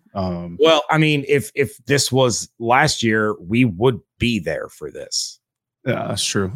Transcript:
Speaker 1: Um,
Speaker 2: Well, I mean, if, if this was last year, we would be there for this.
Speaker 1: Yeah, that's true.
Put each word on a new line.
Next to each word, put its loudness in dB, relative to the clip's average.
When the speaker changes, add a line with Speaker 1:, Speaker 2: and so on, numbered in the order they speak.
Speaker 1:
Um, -6
Speaker 2:
Well, 6
I 2
mean, 2
if, 0
if -2
this 0
was 0
last 2
year, 0
we 2
would 0
be 0
there -6
for -14
this. -10
Speaker 1:
Yeah, -2
that's -4
true. -2